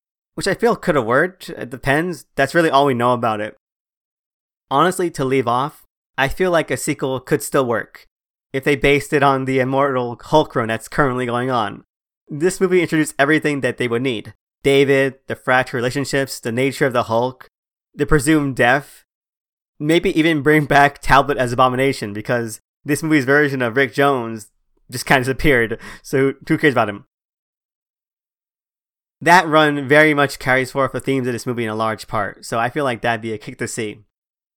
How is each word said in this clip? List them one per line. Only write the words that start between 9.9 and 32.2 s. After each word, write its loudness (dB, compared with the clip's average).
Hulk 0
run -2
that's -6
currently -2
going -4
on. -4
This -4
movie 2
introduced -2
everything 0
that -4
they -4
would -2
need. -6
David, 4
the -8
fractured 0
relationships, -4
the -6
nature 0
of 0
the 0
Hulk, -2
the -4
presumed 2
death, 0
maybe 0
even 0
bring 2
back 2
Talbot 2
as -2
Abomination, 0
because -6
this -2
movie's 2
version 2
of -4
Rick 0
Jones -2
just -10
kinda 2
disappeared, 0
so 0
who 0
cares -2
about 0
him? -14
That 6
run 2
very 6
much 0
carries -2
forth -2
the -6
themes -2
of -4
this -8
movie -4
in -4
a -6
large -4
part, -6